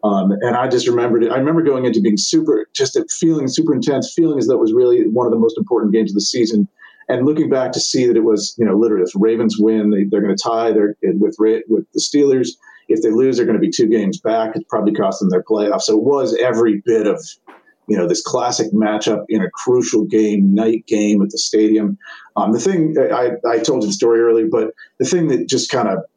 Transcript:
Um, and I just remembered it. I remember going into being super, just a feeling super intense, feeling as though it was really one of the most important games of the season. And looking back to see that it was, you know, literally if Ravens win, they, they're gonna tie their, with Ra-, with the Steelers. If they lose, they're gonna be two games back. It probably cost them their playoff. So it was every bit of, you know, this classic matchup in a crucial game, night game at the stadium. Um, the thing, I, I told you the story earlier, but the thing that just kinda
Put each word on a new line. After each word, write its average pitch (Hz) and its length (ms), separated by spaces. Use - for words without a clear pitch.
Um, 98 280
and 120 140
I 127 120
just 123 200
remembered 120 360
it. 117 80
I 127 60
remember 160 260
going 131 220
into 113 140
being 104 180
super, 113 580
just - 200
a - 140
feeling 156 380
super 156 260
intense, 127 400
feeling 160 240
as 120 100
though 127 60
it 117 60
was 113 140
really 123 340
one 120 180
of 117 60
the 113 80
most 113 180
important 107 360
games 107 180
of 98 40
the 101 60
season. 110 460
And 123 180
looking 151 240
back 131 220
to - 80
see 131 260
that 117 120
it 113 60
was, 107 340
you 117 80
know, 95 120
literally 104 260
if 90 120
Ravens 113 420
win, 107 340
they, 98 120
they're 101 180
gonna 101 140
tie 113 360
their, 104 300
with 98 380
Ra-, 110 280
with 107 260
the 107 60
Steelers. 139 500
If 110 140
they 117 80
lose, 123 280
they're 120 100
gonna 110 100
be 95 140
two 117 160
games 104 320
back. 110 360
It - 140
probably 104 240
cost 98 280
them 98 80
their 90 120
playoff. 104 400
So 110 160
it 107 60
was 123 360
every 113 460
bit 113 220
of, 90 120
you 104 100
know, 87 100
this - 140
classic 120 520
matchup 107 560
in 110 120
a 90 80
crucial 123 560
game, 104 480
night 113 320
game 104 380
at 98 60
the 104 100
stadium. 107 580
Um, 101 160
the 120 80
thing, 175 400
I, 123 320
I 117 100
told 127 240
you 107 60
the 101 60
story 117 260
earlier, 113 320
but 110 200
the 135 60
thing 165 240
that 123 180
just - 240
kinda 104 320